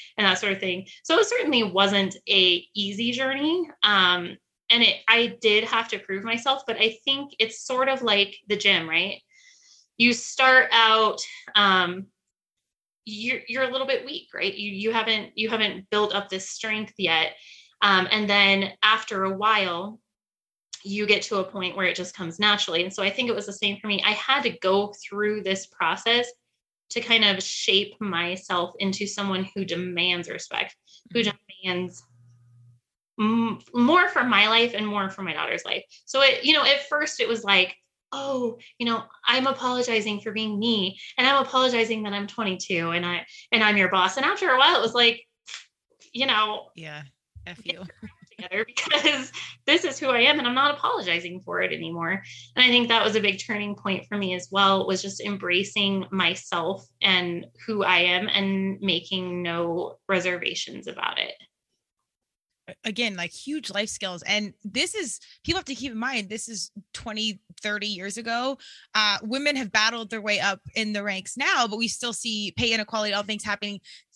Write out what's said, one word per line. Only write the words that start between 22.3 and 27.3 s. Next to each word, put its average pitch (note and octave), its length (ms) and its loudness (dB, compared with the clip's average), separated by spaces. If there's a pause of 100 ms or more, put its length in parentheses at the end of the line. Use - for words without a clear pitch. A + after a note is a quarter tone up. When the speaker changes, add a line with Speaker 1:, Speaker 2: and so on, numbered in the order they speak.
Speaker 1:
naturally. G#3 440 2
And F#3+ 100 -8
so G3+ 100 -2
I G3 60 2
think A#3+ 200 -2
it A3 60 0
was G3+ 100 -6
the G3+ 80 -10
same G3+ 260 -4
for - 80 -10
me. G3+ 180 0
I G#3 60 4
had C4+ 320 0
to G3+ 160 -2
go G3+ 340 2 (100)
through G#3 400 -2
this F#3+ 240 -2
process A3+ 600 0 (640)
to A#3 120 -6
kind A3+ 240 2
of F#3+ 160 4